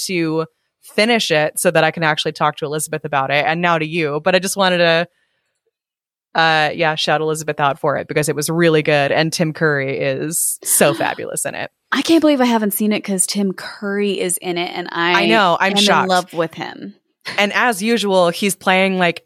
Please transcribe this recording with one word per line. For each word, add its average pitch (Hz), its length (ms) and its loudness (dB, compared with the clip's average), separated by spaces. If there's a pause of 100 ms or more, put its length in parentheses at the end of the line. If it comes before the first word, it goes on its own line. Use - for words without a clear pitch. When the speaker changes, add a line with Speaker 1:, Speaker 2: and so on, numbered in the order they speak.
Speaker 1:
to 160 380 -2 (380)
finish 220 480 0
it 156 280 0
so 180 120 0
that 160 140 2
I 160 60 2
can 165 120 -6
actually 156 300 -2
talk 151 240 -2
to 156 100 -6
Elizabeth 156 400 -6
about 139 240 -2
it. 143 160 0
And 165 160 -2
now 170 160 2
to 156 80 -4
you. 156 360 -2
But 185 120 2
I 185 40 4
just 190 200 -4
wanted 185 200 2
to, 170 300 2 (1300)
uh, 156 400 2
yeah, 160 200 0
shout 156 260 0
Elizabeth 156 380 -4
out 139 200 0
for 139 180 -2
it 170 100 -6
because 151 220 -2
it 143 80 -2
was 147 120 -4
really 160 340 4
good. 147 300 2
And 156 200 2
Tim 156 200 0
Curry 139 460 -2
is 139 640 -4
so 147 320 2
Speaker 2:
<gasps> - 0 -
Speaker 1:
fabulous - 500 -6
in 143 100 -10
it. - 160 -10 (220)
Speaker 2:
I 269 100 0
can't 330 180 4
believe 294 200 4
I 254 40 2
haven't 226 280 2
seen 214 200 0
it 208 100 -2
'cause 190 240 -2
Tim 202 260 -2
Curry 202 680 -4
is 180 160 -4
in 175 220 -6
it. 180 160 -6
And 175 180 -8
I 170 300 2
Speaker 1:
I - 40 2
know, 202 320 4
I'm 196 140 2
Speaker 2:
am 196 100 0
Speaker 1:
shocked. 180 220 4
Speaker 2:
in 185 40 -2
love 180 240 0
with 165 220 -4
him. - 400 -10 (420)
Speaker 1:
And 202 160 0
as 214 300 0
usual, 196 480 2
he's 185 260 -2
playing, 190 420 2
like, 175 280 0